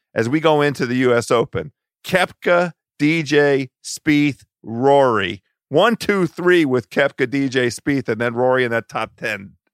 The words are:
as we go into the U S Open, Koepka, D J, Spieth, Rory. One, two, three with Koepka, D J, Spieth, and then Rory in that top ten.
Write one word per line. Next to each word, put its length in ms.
as 120
we 120
go 220
into 240
the 100
U 180
S 160
Open, 420
Koepka, 680
D 240
J, 460
Spieth, 600
Rory. 800
One, 260
two, 320
three 380
with 240
Koepka, 400
D 200
J, 180
Spieth, 400
and 140
then 120
Rory 300
in 80
that 180
top 280
ten. 400